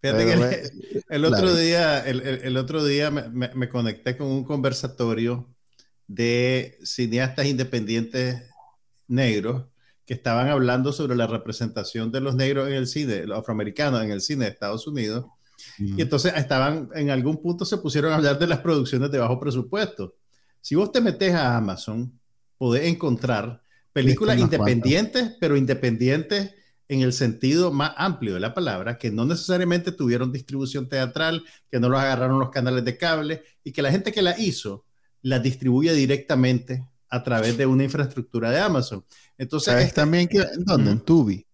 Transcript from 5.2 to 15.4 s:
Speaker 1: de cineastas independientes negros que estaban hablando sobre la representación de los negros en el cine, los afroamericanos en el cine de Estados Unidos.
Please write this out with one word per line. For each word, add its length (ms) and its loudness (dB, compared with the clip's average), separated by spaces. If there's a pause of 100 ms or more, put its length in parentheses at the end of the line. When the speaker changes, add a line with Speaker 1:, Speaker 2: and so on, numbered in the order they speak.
Speaker 1:
de 760 0
cineastas 640 -2
independientes 960 -2 (640)
negros 600 0 (380)
que 80 -8
estaban 360 0
hablando 420 2
sobre 240 -2
la 120 2
representación 840 -6
de 100 -4
los 140 -2
negros 320 0
en 80 -2
el 120 -2
cine, 380 -4
los 140 -6
afroamericanos 640 -2
en 80 -4
el 100 -4
cine 240 -4
de 60 -4
Estados 360 -8
Unidos. 380 -6 (540)